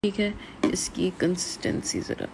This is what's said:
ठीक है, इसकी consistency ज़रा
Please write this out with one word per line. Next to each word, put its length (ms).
ठीक 180
है, 120
इसकी 380
consistency 800
ज़रा 340